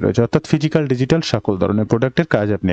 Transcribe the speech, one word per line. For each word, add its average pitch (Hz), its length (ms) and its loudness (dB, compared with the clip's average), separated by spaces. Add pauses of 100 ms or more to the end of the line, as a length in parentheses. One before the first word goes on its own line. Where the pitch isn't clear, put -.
রয়েছে, 104 220 2
অর্থাৎ 156 240 0
ফিজিক্যাল, 156 320 0 (100)
ডিজিটাল 131 280 0 (120)
সকল 110 300 -2
ধরনের 101 280 0
প্রোডাক্টের 127 440 0
কাজ 104 120 0 (100)
আপনি 95 160 -2